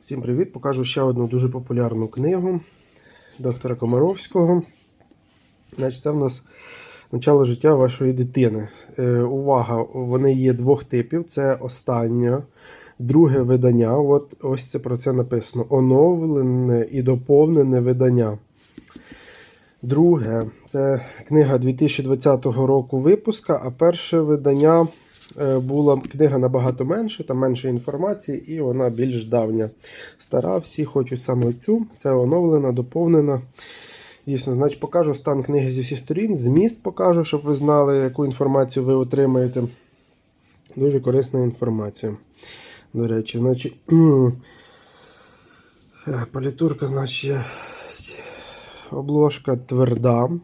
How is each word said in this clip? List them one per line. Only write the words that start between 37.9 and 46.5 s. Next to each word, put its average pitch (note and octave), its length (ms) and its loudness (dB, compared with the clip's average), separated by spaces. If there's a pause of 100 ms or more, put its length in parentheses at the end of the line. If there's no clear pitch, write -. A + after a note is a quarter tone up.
яку C3 280 0
інформацію C3+ 600 0
ви C3 100 2
отримаєте. B2+ 680 0 (1120)
Дуже C3+ 240 0
корисна B2+ 440 -2
інформація, A2+ 720 -6 (800)
до A#2 140 -2
речі. A2+ 300 -4
Значить, B2+ 440 -2
<clears throat> - 100 -2 (2250)
е, B2 240 -6
палітурка, C#3 540 -4